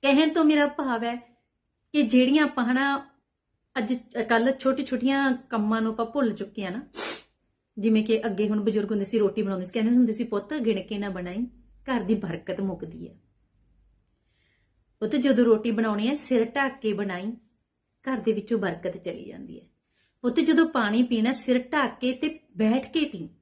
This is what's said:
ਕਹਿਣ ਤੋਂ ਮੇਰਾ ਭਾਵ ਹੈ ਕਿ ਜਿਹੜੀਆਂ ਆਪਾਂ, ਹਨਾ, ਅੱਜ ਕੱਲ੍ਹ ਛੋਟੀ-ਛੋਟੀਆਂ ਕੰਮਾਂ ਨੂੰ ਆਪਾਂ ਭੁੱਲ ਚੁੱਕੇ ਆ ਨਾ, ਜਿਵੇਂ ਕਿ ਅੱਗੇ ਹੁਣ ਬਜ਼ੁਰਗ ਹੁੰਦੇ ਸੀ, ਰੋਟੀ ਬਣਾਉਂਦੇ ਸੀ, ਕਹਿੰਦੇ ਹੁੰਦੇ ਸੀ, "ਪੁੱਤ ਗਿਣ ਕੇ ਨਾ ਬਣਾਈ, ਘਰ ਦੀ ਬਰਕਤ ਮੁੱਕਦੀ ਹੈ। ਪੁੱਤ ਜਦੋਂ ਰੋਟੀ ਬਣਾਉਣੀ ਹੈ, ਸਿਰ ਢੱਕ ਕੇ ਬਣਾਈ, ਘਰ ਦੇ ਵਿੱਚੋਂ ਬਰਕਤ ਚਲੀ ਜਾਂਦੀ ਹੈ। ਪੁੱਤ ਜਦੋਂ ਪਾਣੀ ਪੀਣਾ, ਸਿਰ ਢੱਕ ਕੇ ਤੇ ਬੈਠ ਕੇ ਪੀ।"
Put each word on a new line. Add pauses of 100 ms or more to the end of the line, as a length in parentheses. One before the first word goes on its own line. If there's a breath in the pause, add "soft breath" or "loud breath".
ਕਹਿਣ
ਤੋਂ
ਮੇਰਾ
ਭਾਵ
ਹੈ (760)
ਕਿ
ਜਿਹੜੀਆਂ
ਆਪਾਂ,
ਹਨਾ, (680)
ਅੱਜ (360)
ਕੱਲ੍ਹ
ਛੋਟੀ-ਛੋਟੀਆਂ (160)
ਕੰਮਾਂ
ਨੂੰ
ਆਪਾਂ
ਭੁੱਲ
ਚੁੱਕੇ
ਆ
ਨਾ, (960 loud breath)
ਜਿਵੇਂ
ਕਿ
ਅੱਗੇ
ਹੁਣ
ਬਜ਼ੁਰਗ
ਹੁੰਦੇ
ਸੀ,
ਰੋਟੀ
ਬਣਾਉਂਦੇ
ਸੀ,
ਕਹਿੰਦੇ
ਹੁੰਦੇ
ਸੀ,
"ਪੁੱਤ
ਗਿਣ
ਕੇ
ਨਾ
ਬਣਾਈ, (480)
ਘਰ
ਦੀ
ਬਰਕਤ
ਮੁੱਕਦੀ
ਹੈ। (1800)
ਪੁੱਤ
ਜਦੋਂ
ਰੋਟੀ
ਬਣਾਉਣੀ
ਹੈ,
ਸਿਰ
ਢੱਕ
ਕੇ
ਬਣਾਈ, (720)
ਘਰ
ਦੇ
ਵਿੱਚੋਂ
ਬਰਕਤ
ਚਲੀ
ਜਾਂਦੀ
ਹੈ। (560)
ਪੁੱਤ
ਜਦੋਂ
ਪਾਣੀ
ਪੀਣਾ,
ਸਿਰ
ਢੱਕ
ਕੇ
ਤੇ (180)
ਬੈਠ
ਕੇ
ਪੀ।" (120)